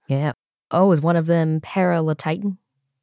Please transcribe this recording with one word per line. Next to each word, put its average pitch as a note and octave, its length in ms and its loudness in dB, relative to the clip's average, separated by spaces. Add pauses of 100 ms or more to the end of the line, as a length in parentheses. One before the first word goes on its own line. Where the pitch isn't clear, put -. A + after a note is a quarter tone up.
Yeah. C#3 240 -2 (420)
Oh, F#3+ 200 4
is D3+ 80 2
one E3+ 160 2
of E3 80 0
them D#3+ 340 2
Paralititan? E3+ 960 -2 (460)